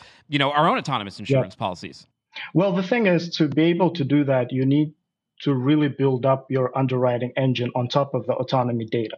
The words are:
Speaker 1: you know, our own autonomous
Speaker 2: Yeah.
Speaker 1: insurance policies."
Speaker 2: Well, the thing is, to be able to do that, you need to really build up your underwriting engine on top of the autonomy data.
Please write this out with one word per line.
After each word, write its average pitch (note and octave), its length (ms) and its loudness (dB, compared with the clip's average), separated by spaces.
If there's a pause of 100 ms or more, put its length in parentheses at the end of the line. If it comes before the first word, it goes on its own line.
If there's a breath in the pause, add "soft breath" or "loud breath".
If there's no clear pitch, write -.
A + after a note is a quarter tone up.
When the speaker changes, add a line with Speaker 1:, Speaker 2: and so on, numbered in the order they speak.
(280 loud breath)
Speaker 1:
you C#3+ 100 -2
know, C#3 140 0
our D3+ 160 4
own B3 100 2
autonomous A2 400 -6
Speaker 2:
Yeah. G#2+ 60 -12
Speaker 1:
insurance B2 320 0
policies." G2 500 -8 (480 loud breath)
Speaker 2:
Well, F#3 180 2
the F#3 120 -2
thing G#3 220 0
is, E3+ 220 2 (100)
to D#3 100 4
be C#3+ 160 2
able F3 260 2
to C#3 140 -4
do C#3+ 200 2
that, C3 280 0
you C3 120 0
need D3+ 280 2 (480)
to D3 120 0
really C#3+ 360 2
build C3 360 0
up C3 240 0
your C3 300 0
underwriting B2 580 0
engine B2 380 0
on B2 140 -2
top C#3 260 0
of A#2 120 -4
the B2 80 0
autonomy B2 520 -2
data. A2 320 -4